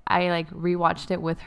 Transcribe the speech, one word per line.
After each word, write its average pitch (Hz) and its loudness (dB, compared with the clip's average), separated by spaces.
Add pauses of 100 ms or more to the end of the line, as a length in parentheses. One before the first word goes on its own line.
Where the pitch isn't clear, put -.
I, 180 4
like, 165 0
rewatched 170 0
it 175 -2
with 165 -2